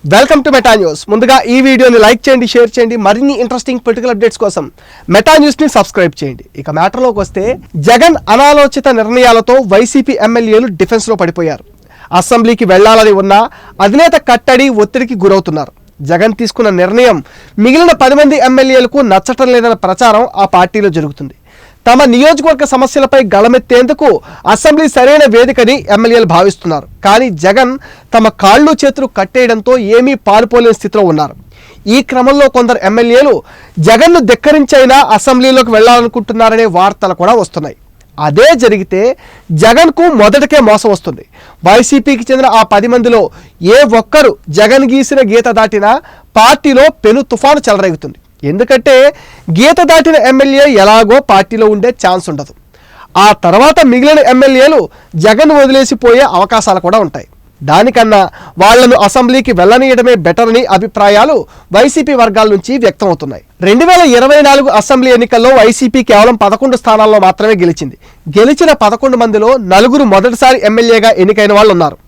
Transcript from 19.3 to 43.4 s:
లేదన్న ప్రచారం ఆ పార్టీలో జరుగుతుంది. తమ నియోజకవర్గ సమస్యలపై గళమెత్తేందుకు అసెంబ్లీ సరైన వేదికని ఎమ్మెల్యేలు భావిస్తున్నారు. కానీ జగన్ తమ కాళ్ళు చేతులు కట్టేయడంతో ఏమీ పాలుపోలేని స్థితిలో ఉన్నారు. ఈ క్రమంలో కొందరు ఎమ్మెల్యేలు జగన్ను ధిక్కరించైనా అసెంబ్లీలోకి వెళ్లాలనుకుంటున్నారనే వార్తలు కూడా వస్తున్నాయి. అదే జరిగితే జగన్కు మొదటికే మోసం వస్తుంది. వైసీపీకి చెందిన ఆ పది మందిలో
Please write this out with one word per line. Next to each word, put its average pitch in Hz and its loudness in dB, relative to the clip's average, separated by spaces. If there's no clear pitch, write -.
లేదన్న 233 0
ప్రచారం 220 -2
ఆ 196 0
పార్టీలో 190 -2
జరుగుతుంది. 147 -8
తమ 254 2
నియోజకవర్గ 285 2
సమస్యలపై 269 -2
గళమెత్తేందుకు 247 0
అసెంబ్లీ 302 0
సరైన 269 2
వేదికని 240 0
ఎమ్మెల్యేలు 226 2
భావిస్తున్నారు. 170 -2
కానీ 226 2
జగన్ 208 -2
తమ 220 2
కాళ్ళు 226 0
చేతులు 269 -4
కట్టేయడంతో 226 -2
ఏమీ 240 0
పాలుపోలేని 226 0
స్థితిలో 208 -4
ఉన్నారు. 151 -4
ఈ 247 0
క్రమంలో 269 0
కొందరు 240 -2
ఎమ్మెల్యేలు 233 0
జగన్ను 240 2
ధిక్కరించైనా 269 2
అసెంబ్లీలోకి 254 0
వెళ్లాలనుకుంటున్నారనే 226 0
వార్తలు 190 -2
కూడా 180 -2
వస్తున్నాయి. 170 -6
అదే 151 0
జరిగితే 214 -2
జగన్కు 233 0
మొదటికే 285 2
మోసం 214 0
వస్తుంది. 170 -8
వైసీపీకి 240 0
చెందిన 262 -2
ఆ 226 2
పది 208 0
మందిలో 233 0